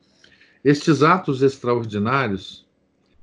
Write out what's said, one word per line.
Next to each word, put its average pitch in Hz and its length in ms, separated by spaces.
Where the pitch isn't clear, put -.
"Estes 143 380
atos 156 400
extraordinários 117 1300